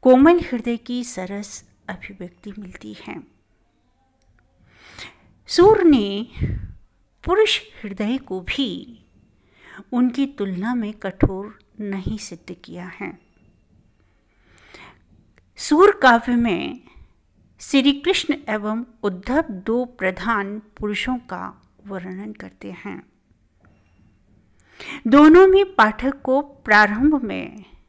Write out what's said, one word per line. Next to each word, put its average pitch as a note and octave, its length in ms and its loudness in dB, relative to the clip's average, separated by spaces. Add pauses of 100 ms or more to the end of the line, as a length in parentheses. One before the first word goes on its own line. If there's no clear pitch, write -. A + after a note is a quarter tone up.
कोमल C#4 380 6
हृदय A#3+ 380 -6
की B3 260 -10
सरस G3+ 680 -12 (200)
अभिव्यक्ति F#3 720 -16
मिलती G#3 340 -18
है। - 300 -16 (2250)
सूर G4 360 6
ने A3 440 2 (960)
पुरुष G#4 380 0 (220)
हृदय G#3 340 -4
को F#3 240 -8
भी A3+ 580 -8 (920)
उनकी B3 320 0
तुलना G#3 500 -6
में G#3+ 180 -6
कठोर G3 680 -4 (200)
नहीं G3+ 380 -8
सिद्ध - 380 -16
किया F3 320 -18
है। F#3 320 -16 (2500)
सूर G4 460 4
काव्य A#3+ 320 4
में A#3 480 -4 (760)
श्री C#4 320 2
कृष्ण D4 440 -2 (140)
एवं G#3+ 360 -6 (180)
उद्धव G3+ 380 -4
दो A#3 440 -4
प्रधान G3+ 720 -6
पुरुषों G#3 580 -8
का F#3+ 440 -14 (240)
वर्णन F#3+ 480 -14
करते G3 380 -20
हैं। F#3+ 320 -16 (2000)
दोनों D#4 400 10
में F#4+ 280 2
पाठक B3 460 0
को C4 200 -2
प्रारंभ A3+ 840 0
में F#3+ 520 -12 (140)